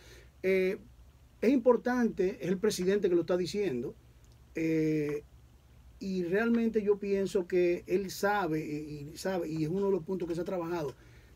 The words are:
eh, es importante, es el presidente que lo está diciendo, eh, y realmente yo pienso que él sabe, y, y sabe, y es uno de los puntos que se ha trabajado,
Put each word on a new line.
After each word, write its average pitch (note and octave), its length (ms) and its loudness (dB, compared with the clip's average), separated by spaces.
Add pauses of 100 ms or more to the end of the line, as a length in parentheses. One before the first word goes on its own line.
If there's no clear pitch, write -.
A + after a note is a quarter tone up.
(440)
eh, F#3+ 340 0 (640)
es G3+ 100 4
importante, A#3 920 2
es D#3+ 80 -2
el F#3 80 2
presidente G3 520 2
que F3 60 4
lo E3+ 60 4
está F3 160 2
diciendo, F3 580 -2 (600)
eh, D#3 680 0 (760)
y F#3+ 240 -2
realmente A3 600 2
yo G3+ 160 2
pienso G3 480 0
que F3 400 2
él F#3 240 -2
sabe, F#3 540 -2
y, D3 480 -8
y - 40 -16
sabe, F#3 300 -4
y D#3 160 -4
es D3+ 60 0
uno G3 180 -2
de G3 40 2
los F3+ 120 0
puntos F3+ 240 -4
que E3 80 -4
se E3+ 60 -4
ha E3+ 40 -6
trabajado, E3+ 480 -4 (420)